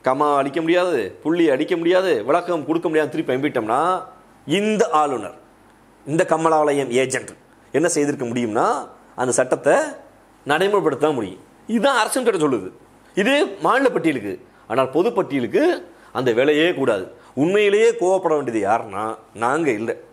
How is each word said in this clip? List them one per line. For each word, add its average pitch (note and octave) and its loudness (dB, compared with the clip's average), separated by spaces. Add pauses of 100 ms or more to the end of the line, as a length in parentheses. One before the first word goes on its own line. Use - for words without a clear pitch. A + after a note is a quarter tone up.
கமா C#3+ 2
அடிக்க C#3 0
முடியாது, E3 0
புள்ளி E3 2
அடிக்க D#3 0
முடியாது, E3+ 0
விளக்கம் E3 -2
கொடுக்க E3 -2
முடியாது, D#3 0
திருப்பி D#3 -4
அனுப்பிட்டோம்னா C#3 -2 (440)
இந்த G3+ 0
ஆளுநர், C#3 -2 (720)
இந்த E3 0
கமலாலயம் D3+ 2
ஏஜென்ட் B2+ 0 (440)
என்ன D#3 2
செய்திருக்க C#3+ 0
முடியும்னா A#2+ -2 (280)
அந்த B2 -2
சட்டத்தை C#3 2 (720)
நடைமுறைப்படுத்த D#3 0
முடியும். G2+ -6 (260)
இதுதான் A#3+ 0
அரசியல் A3+ -2
சட்டம் D#3+ 2
சொல்லுது. F#2+ -4 (420)
இது C4+ 2 (140)
மாநில B3 2
பட்டியலுக்கு. C3+ -2 (280)
ஆனால் B2+ 0
பொது F3+ 0
பட்டியலுக்கு D#3+ -2 (260)
அந்த B2+ 0
வேலையே D3 2
கூடாது. A2+ -2 (220)
உண்மையிலேயே G3+ 4
கோவப்பட F3+ 0
வேண்டியது A#2+ 0
யாருன்னா A2 -2 (180)
நாங்க C3+ 0
இல்ல. A2+ -4 (180)